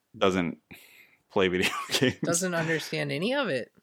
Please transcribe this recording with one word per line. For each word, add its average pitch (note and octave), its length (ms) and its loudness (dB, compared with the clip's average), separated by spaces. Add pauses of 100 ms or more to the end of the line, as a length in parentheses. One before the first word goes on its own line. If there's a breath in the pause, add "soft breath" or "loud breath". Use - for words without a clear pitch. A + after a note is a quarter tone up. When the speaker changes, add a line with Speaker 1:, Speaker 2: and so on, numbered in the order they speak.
(160)
Speaker 1:
doesn't F#2+ 420 2 (720 loud breath)
play F#2+ 180 4
video F2+ 200 2 (120)
<laughs> - 100 -10
games. - 340 2
Speaker 2:
Doesn't E3+ 300 0
understand D#3+ 580 -2
any F#3 220 -2
of C#4 140 0
it. B2+ 240 -4 (100)